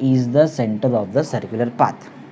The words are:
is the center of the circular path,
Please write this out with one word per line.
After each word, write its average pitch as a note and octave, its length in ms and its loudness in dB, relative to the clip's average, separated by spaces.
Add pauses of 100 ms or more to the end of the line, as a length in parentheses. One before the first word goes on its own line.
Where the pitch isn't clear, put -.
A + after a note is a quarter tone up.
is C3 280 4
the D3 160 6
center A2+ 440 -2
of G2+ 200 -2
the C#3 140 0
circular A2 400 -4 (100)
path, - 260 0 (300)